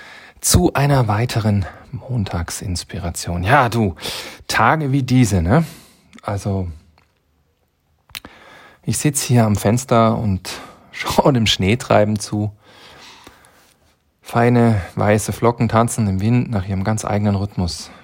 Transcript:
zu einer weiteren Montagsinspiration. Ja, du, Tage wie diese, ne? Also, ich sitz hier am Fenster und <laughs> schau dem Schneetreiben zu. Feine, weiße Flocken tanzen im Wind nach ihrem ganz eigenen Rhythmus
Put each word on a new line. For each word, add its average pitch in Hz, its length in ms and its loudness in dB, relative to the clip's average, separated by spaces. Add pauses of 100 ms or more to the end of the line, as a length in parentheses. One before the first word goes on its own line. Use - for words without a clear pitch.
(440)
zu - 300 2
einer 139 340 2
weiteren 104 560 0 (260)
Montagsinspiration. 90 1500 -6
Ja, 120 260 4
du, 110 240 0 (520)
Tage 135 460 0
wie 139 100 0
diese, 113 380 2
ne? 110 240 2 (580)
Also, 98 460 -4 (2250)
ich - 160 -4
sitz 147 240 -2
hier 120 240 4
am 107 100 2
Fenster 113 600 2
und 98 320 -2 (220)
<laughs> - 200 -20
schau - 400 0
dem 117 140 2
Schneetreiben 107 720 2
zu. 104 340 -4 (1700)
Feine, 117 640 2 (140)
weiße 104 360 0
Flocken 117 380 0
tanzen 117 380 0
im 95 120 -2
Wind 120 300 0
nach 98 180 -4
ihrem 95 160 -2
ganz 110 220 -2
eigenen 104 300 0
Rhythmus 95 540 -4 (140)